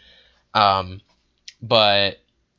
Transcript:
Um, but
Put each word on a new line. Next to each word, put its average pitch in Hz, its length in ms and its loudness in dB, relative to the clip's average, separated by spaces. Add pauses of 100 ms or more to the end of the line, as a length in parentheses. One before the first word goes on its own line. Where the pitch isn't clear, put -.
(540)
Um, 95 480 0 (600)
but 104 580 0 (400)